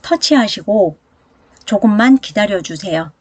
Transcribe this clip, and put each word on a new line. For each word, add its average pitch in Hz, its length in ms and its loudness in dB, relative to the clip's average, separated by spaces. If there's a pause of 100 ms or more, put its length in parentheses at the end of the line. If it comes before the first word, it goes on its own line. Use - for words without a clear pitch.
터치하시고 214 920 0 (680)
조금만 226 540 4
기다려 202 440 -4
주세요. 160 580 -8